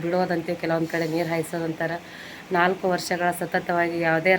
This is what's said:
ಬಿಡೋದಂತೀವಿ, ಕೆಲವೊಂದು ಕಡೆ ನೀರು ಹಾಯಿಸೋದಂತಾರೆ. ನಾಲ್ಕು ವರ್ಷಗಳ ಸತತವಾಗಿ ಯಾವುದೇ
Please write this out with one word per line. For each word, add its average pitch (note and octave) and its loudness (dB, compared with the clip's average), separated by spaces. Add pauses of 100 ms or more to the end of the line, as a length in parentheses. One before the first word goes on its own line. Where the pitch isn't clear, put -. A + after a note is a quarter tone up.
ಬಿಡೋದಂತೀವಿ, E3+ 0
ಕೆಲವೊಂದು E3 0
ಕಡೆ E3 0 (100)
ನೀರು E3 0
ಹಾಯಿಸೋದಂತಾರೆ. E3 -2 (600)
ನಾಲ್ಕು F#3 2
ವರ್ಷಗಳ F3 0 (100)
ಸತತವಾಗಿ F3 0 (100)
ಯಾವುದೇ E3 4